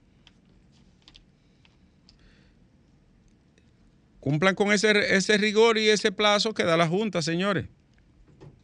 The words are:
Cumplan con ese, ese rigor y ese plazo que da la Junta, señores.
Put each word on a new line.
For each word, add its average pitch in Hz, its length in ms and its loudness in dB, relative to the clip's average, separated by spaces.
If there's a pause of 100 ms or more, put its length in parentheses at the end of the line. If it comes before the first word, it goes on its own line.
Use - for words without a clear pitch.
(4000)
Cumplan 156 360 -2
con 202 160 0
ese, 208 440 0
ese 202 220 0
rigor 214 400 2
y 214 100 0
ese 214 220 2
plazo 208 420 0
que 214 120 -4
da 165 120 0
la 170 120 2
Junta, 180 340 -4
señores. 165 440 -4 (960)